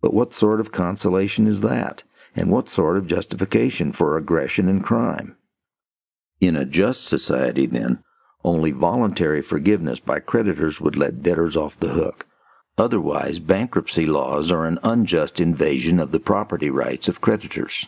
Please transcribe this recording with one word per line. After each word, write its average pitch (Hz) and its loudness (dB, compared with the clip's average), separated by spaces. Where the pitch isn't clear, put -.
But - 2
what 98 2
sort 110 2
of 110 -4
consolation 95 0
is 104 0
that? - -2
And 87 0
what 117 0
sort 82 2
of 98 -2
justification 90 0
for 76 2
aggression 80 0
and 95 2
crime? 117 -2
In 87 2
a 69 0
just 92 0
society, 67 0
then, 62 -2
only 80 2
voluntary 85 0
forgiveness 78 0
by 76 -2
creditors 80 -2
would 76 0
let 69 -2
debtors 82 0
off 76 -6
the - -2
hook. - -4
Otherwise, 76 0
bankruptcy 90 0
laws 73 0
are 82 2
an 85 -2
unjust 98 0
invasion 80 2
of 67 -2
the - 0
property 95 -2
rights 65 -2
of - -4
creditors. - -2